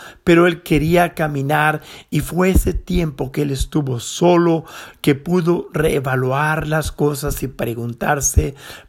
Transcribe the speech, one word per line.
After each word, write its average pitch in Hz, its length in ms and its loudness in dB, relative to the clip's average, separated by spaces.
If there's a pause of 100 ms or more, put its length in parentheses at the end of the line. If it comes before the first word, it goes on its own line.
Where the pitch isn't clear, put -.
(220)
pero 175 240 6
él 170 160 0
quería 165 520 2
caminar, 151 680 0 (300)
y 151 100 -2
fue 180 300 0
ese 180 240 2
tiempo 151 580 -4
que 147 100 -2
él 139 100 -2
estuvo 131 480 -4
solo, 170 640 2 (360)
que 147 140 4
pudo 170 580 0
reevaluar 147 960 -2
las 156 260 -2
cosas 143 500 -2
y 135 60 -6
preguntarse, 131 1040 -2 (340)